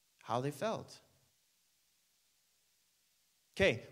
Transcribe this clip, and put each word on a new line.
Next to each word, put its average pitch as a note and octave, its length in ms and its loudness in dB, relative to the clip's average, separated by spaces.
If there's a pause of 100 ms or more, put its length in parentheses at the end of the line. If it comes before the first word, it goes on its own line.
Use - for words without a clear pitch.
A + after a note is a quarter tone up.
(240)
How A#2 160 0
they C#3+ 100 -2
felt. F#3+ 480 -6 (2500)
Okay, D3+ 360 4